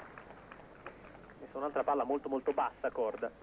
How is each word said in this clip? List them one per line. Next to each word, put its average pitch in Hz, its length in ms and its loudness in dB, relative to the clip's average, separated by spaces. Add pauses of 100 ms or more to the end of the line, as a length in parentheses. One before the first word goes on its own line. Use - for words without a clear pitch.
(1400)
Questa - 180 -12
è - 0 -
un'altra 139 260 2
palla 139 220 6
molto 143 260 2
molto 135 220 4
bassa, 131 380 2
Korda, 113 400 2 (120)